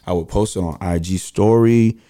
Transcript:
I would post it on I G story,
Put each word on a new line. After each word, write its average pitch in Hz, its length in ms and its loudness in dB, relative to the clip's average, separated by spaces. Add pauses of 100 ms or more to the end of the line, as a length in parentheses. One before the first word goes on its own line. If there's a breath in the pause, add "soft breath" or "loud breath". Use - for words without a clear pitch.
I 90 60 -4
would 85 140 -2
post 107 280 -2
it 98 60 -6
on 85 200 -4
I 87 160 -2
G 90 220 -4
story, 113 800 2 (100)